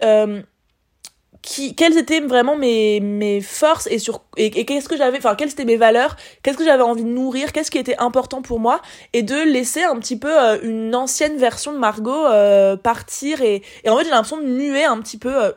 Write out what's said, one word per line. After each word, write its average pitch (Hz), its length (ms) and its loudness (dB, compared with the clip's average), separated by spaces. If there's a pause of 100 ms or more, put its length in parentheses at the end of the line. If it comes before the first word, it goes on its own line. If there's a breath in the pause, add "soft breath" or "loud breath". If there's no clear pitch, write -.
euh, 214 380 2 (1000)
qui, - 340 -8
quelles 330 200 6
étaient 320 220 2
vraiment 262 380 2
mes, 220 420 2
mes 202 420 -2
forces 302 460 -2
et 226 140 -2
sur, - 220 -8 (140)
et, 214 100 2
et 214 180 -2
qu'est-ce 277 240 -4
que 330 80 -2
j'avais, 269 220 0
enfin, 214 180 0
quelles 285 140 -4
étaient 277 140 -8
mes 233 120 2
valeurs, 233 400 4 (260 loud breath)
qu'est-ce 269 160 -2
que 320 60 -2
j'avais 269 180 6
envie 233 220 0
de 226 40 -4
nourrir, 262 440 -4
qu'est-ce 302 180 -4
qui 302 80 -2
était 254 200 -4
important 254 440 -2
pour 240 160 -8
moi, 247 240 0 (300 loud breath)
et 240 100 0
de 226 140 -4
laisser 294 480 0
un 320 160 0
petit 226 180 -8
peu, 285 180 -4
euh, 226 280 4
une 226 320 -6
ancienne 294 400 -2
version 254 360 -2
de 294 60 -8
Margot, 240 480 0
euh, 202 500 4
partir 262 680 -4
et, 202 200 0 (220 loud breath)
et 226 40 -2
en 220 80 4
fait, 320 80 2
j'ai 330 60 -4
l'impression 247 280 0
de 294 80 -6
muer 277 380 -2
un 247 140 0
petit 220 200 -14
peu, 254 220 -2
euh, 196 160 0